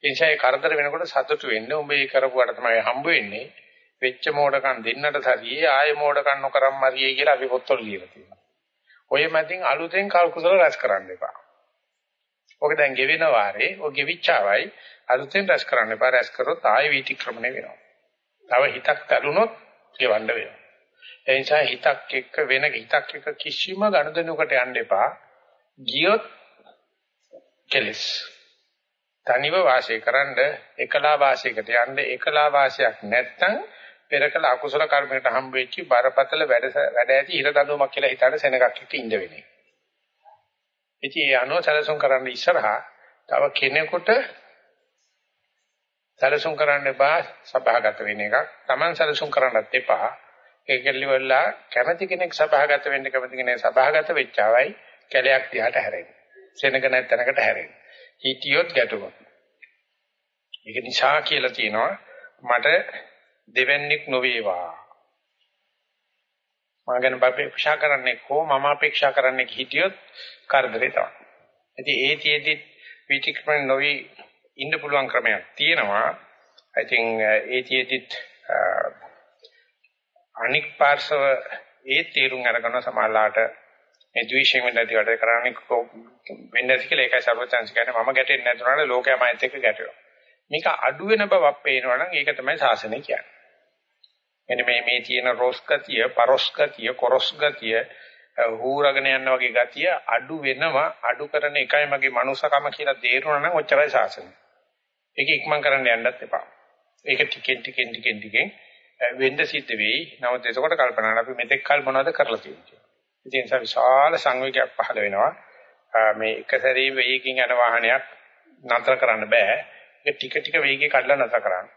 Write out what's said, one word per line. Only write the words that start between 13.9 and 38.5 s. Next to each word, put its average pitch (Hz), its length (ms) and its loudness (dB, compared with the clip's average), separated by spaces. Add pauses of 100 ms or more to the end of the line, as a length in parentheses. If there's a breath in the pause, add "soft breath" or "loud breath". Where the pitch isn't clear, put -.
ගෙවිච්චාවයි 139 760 0 (400 loud breath)
අලුතෙන් 135 400 0
රැස් 160 200 2
කරන්න 113 260 0
එපා. 117 200 2
රැස් 123 200 2
කරොත් 147 340 -4
ආයෙ 127 240 4
වීතික්‍රමණය 127 640 -6
වෙනවා. - 260 -12 (720)
තව 127 220 4
හිතක් 127 340 -2
තරුණොත් 147 460 2 (440)
ගෙවන්න 110 320 0
වෙනවා. 117 300 -6 (640 loud breath)
ඒ 131 140 0
නිසා 147 260 2
හිතක් 127 260 -2 (240)
එක්ක, 131 320 -6
වෙන 131 260 0
හිතක් 113 260 -6 (160)
එක්ක 147 240 -12
කිසිම 185 480 -8
ගනුදෙනුවකට 160 680 0
යන්න 127 240 0
එපා. 113 320 0 (680)
ගියොත් 156 460 0 (1400)
කෙලස්. 110 340 -4 (1200)
තනිව 139 320 0
වාසය 127 400 2
කරන්න, 127 400 -2 (360)
එකලා 151 420 0
වාසයකට 127 540 0
යන්න, 123 300 0
එකලා 147 480 0
වාසයක් 135 540 2
නැත්තම් 127 560 0 (460 loud breath)
පෙර 143 200 0
කළ 160 200 0
අකුසල 131 400 0
කර්මයකට 135 420 0
හම්බ 131 260 -2
වෙච්ච 127 300 -4
බරපතල 135 600 2
වැඩ, 123 220 2 (240)
වැඩ 123 220 2
ඇති 135 220 2
හිර 139 140 0
දඬුවමක් 143 440 2
කියලා 139 200 0
හිතන 131 260 2
සෙනගක් 131 260 2